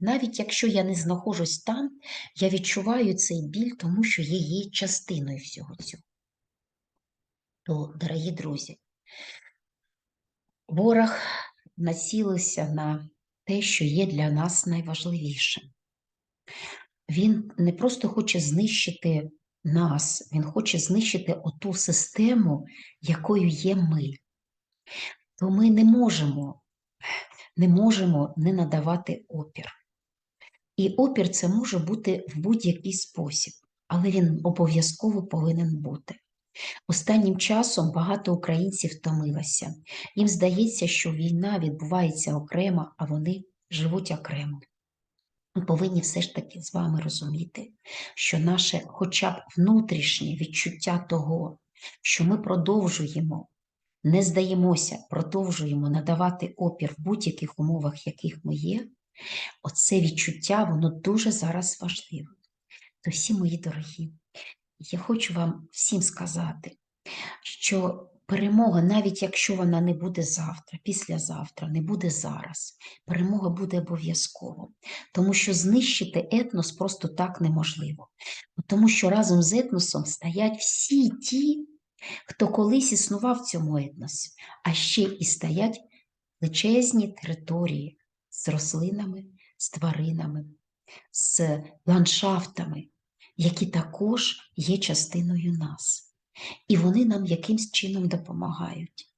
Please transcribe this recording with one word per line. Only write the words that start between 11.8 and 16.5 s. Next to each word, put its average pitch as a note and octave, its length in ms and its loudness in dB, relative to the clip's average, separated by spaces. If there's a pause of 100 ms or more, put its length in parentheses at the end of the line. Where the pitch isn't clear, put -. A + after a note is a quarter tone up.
на D3+ 400 -4 (360)
те, G3+ 180 -2
що - 220 0
є D#3 220 2
для D3+ 240 0
нас D#3+ 360 0
найважливішим. D#3+ 1000 -4 (1400)